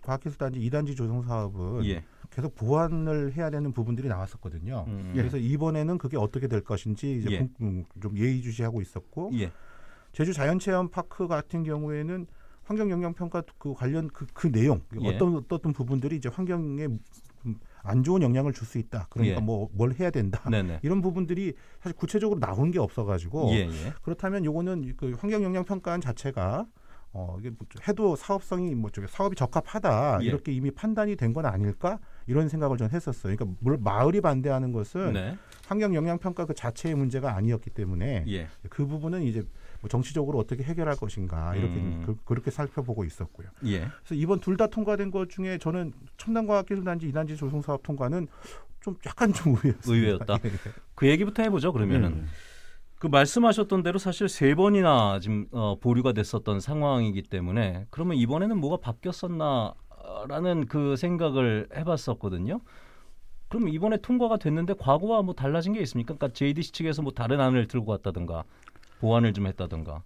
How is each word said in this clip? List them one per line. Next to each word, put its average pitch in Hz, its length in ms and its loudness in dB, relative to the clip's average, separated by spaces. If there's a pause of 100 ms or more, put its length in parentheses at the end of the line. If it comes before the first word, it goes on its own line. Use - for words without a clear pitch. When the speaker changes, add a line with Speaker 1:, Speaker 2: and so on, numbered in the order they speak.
Speaker 1:
과학기술단지 131 580 -4
이 113 100 0
단지 143 240 0
조성 120 300 -2
사업은 107 600 -2
Speaker 2:
예. 90 180 0 (260)
Speaker 1:
계속 139 260 -6
보완을 156 760 0
해야 160 160 -2
되는 147 220 -2
부분들이 120 380 -2
나왔었거든요. 95 800 -6
Speaker 2:
음. 95 260 -6
Speaker 3:
예. 131 40 2
Speaker 1:
그래서 123 180 0
이번에는 151 600 0
그게 139 200 -2
어떻게 127 320 0
될 110 120 2
것인지 110 580 -2
이제 104 120 0
Speaker 2:
예. 98 80 0
Speaker 1:
공-, 127 100 2 (120)
음, 92 240 -2 (160)
좀 101 160 -4
예의주시하고 117 640 0
있었고 - 540 -8
Speaker 2:
예. 101 140 0 (600)
Speaker 1:
제주 165 220 0
자연체험파크 180 960 0
같은 165 340 -2
경우에는 151 640 -4 (380)
환경 214 260 0
영향 175 220 0
평가 170 280 -4 (160)
그 143 160 -6
관련 151 360 -2
그, - 240 -10
그 - 180 0
내용, 120 300 6 (200)
Speaker 2:
예. 117 140 2
Speaker 1:
어떤, 160 340 2
어떤 165 220 0
부분들이 135 460 -2
이제 127 120 -4
환경에 156 580 -2
좀 - 680 -8 (300)
안 110 160 4
좋은 180 200 4
영향을 131 320 4
줄 117 120 -8
수 - 120 -8
있다. 113 320 -6
그러니까 110 260 2
Speaker 2:
예. - 60 0
Speaker 1:
뭐 107 320 0
뭘 117 260 2
해야 185 100 2
된다. 110 400 0
Speaker 2:
네네. 92 340 0
Speaker 1:
이런 185 180 2
부분들이 180 500 0 (300)
사실 175 160 -6
구체적으로 208 420 0
나온 113 320 2
게 180 80 2
없어가지고 104 720 0
Speaker 2:
예, 104 180 4
예. 82 320 -6
Speaker 1:
그렇다면 190 440 -2
요거는 156 500 -2
그 131 240 -4
환경 214 240 0
영향 185 220 0
평가안 180 340 -4
자체가, 123 680 -2 (460)
어, 90 300 -8
이게 120 80 -8
뭐 110 180 -12 (180)
해도 202 300 4
사업성이 185 580 -2
뭐 110 160 0
저기 98 200 -6
사업이 190 260 0
적합하다 135 840 2
Speaker 2:
예. 117 40 0
Speaker 1:
이렇게 143 280 0
이미 131 180 0
판단이 208 460 0
된 117 160 2
건 156 120 -2
아닐까 104 540 0 (260)
이런 147 220 4
생각을 143 300 0
전 110 120 2
했었어요. 113 460 -2
그러니까 98 240 -4
물론 127 240 2
마을이 123 380 4
반대하는 131 500 2
것은 127 400 -2
Speaker 2:
네. 95 260 -2 (300)
Speaker 1:
환경 208 260 2
영향 170 260 2
평가 180 260 -4
그 151 80 -4
자체의 151 420 -2
문제가 131 400 0
아니었기 110 360 0
때문에 95 580 -2
Speaker 2:
예. 87 180 -4 (220)
Speaker 1:
그 143 180 -2
부분은 160 360 -4
이제 113 200 -2 (380)
뭐 104 80 -8
정치적으로 139 500 0
어떻게 127 240 -2
해결할 156 320 0
것인가 90 600 -4
이렇게 90 180 0
Speaker 2:
음. 85 300 -2
Speaker 1:
그, 110 180 -2
그렇게 - 280 -2
살펴보고 123 520 -4
있었고요. - 460 -10 (160)
Speaker 2:
예. 98 140 0
Speaker 1:
그래서 123 360 -8
이번 165 240 2
둘 190 160 0
다 214 120 4
통과된 202 440 -2
것 185 180 -2
중에 185 280 -4
저는 165 340 -2 (240)
첨단 226 320 -2
과학기술단지 190 600 0
이 - 20 -4
단지 156 240 -2
조성 143 260 -2
사업 143 220 -2
통과는 147 440 -2 (520)
좀 190 160 -6 (100)
약간 - 280 2
좀 135 240 4
의외였습니다. 123 360 2
Speaker 2:
의외였다. 107 460 4
Speaker 1:
<laughs> - 60 -8
예. 113 40 0 (460)
Speaker 2:
그 139 140 4
얘기부터 202 340 4
해보죠, 180 300 2
그러면은. 110 380 4
Speaker 3:
네, 78 100 -2
네. 78 40 -6 (720)
Speaker 2:
그 165 100 -2
말씀하셨던 196 760 6
대로 175 160 0
사실 190 300 0
세 143 260 4
번이나 156 640 6
지금, 104 320 -2
어, 107 300 0
보류가 123 320 4
됐었던 104 480 0
상황이기 127 600 2
때문에 95 680 -2
그러면 165 260 -2
이번에는 156 420 2
뭐가 156 200 0
바뀌었었나라는 151 1900 -2
그 143 280 2
생각을 135 800 2
해봤었거든요. 139 840 -2 (880)
그럼 220 200 2
이번에 196 280 2
통과가 226 400 2
됐는데 170 420 2
과거와 190 420 4
뭐 185 120 0
달라진 165 400 0
게 214 80 -2
있습니까? 120 340 -2
그러니까 139 180 -2
제이디씨 143 380 0
측에서 160 300 -2
뭐 139 100 -2
다른 123 280 2
안을 127 280 6
들고 113 240 -2
왔다든가 87 520 -4 (560)
보완을 113 340 6
좀 101 140 0
했다든가. 82 580 -6